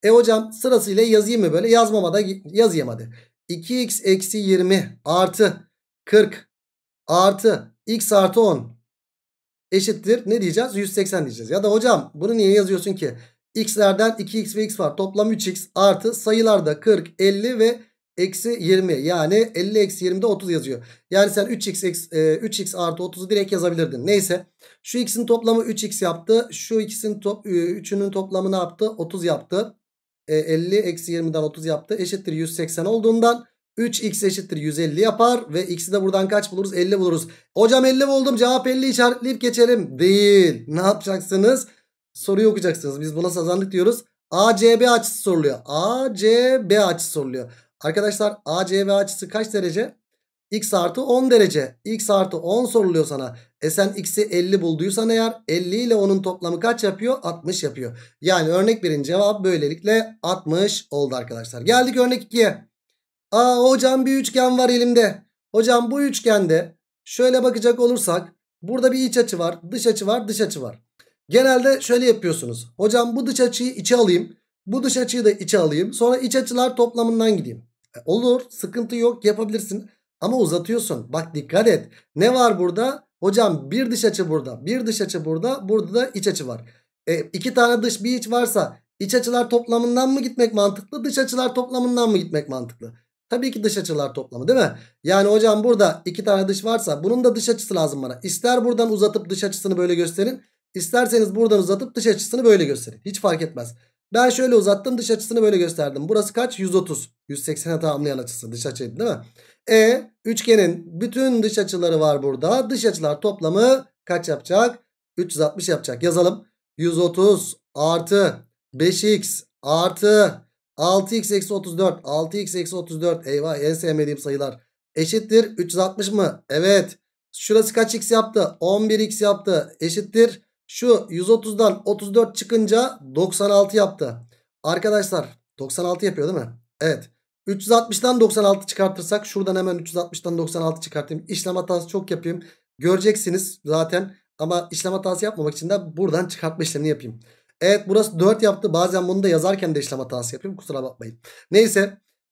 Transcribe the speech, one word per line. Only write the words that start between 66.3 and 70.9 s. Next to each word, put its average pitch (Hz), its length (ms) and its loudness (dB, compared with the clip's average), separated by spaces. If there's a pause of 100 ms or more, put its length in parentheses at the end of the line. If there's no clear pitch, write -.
şöyle 254 400 2
bakacak 240 360 2
olursak 208 540 0 (280)
burada 247 300 2
bir 262 80 -2
iç 247 180 0
açı 226 220 0
var, 170 200 -4 (120)
dış 233 160 -2
açı 214 200 0
var, 220 200 -2
dış 214 140 -4
açı 165 200 -4
var. 120 220 -14 (460)